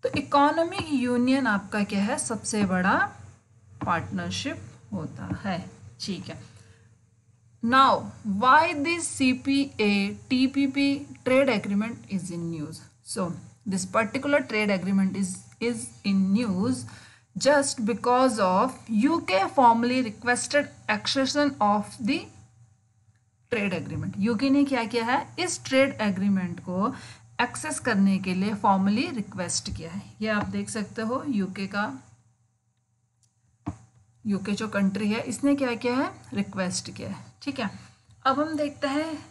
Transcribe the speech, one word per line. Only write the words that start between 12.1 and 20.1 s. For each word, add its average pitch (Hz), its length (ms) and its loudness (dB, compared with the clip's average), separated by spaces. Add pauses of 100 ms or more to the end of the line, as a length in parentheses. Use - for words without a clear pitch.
is 180 140 -6
in 170 200 -6
news? 156 300 -8 (220)
So, 175 300 -6 (340)
this 185 180 -2
particular 269 560 0
trade 214 300 0
agreement 190 460 2
is, 185 180 -2 (260)
is 233 280 -4 (140)
in 196 300 2
news 226 520 0 (500)
just 277 500 2
because 247 540 2
of 196 480 2
U 262 400 2
K 381 220 2
formally 240 520 6
requested 240 680 0 (160)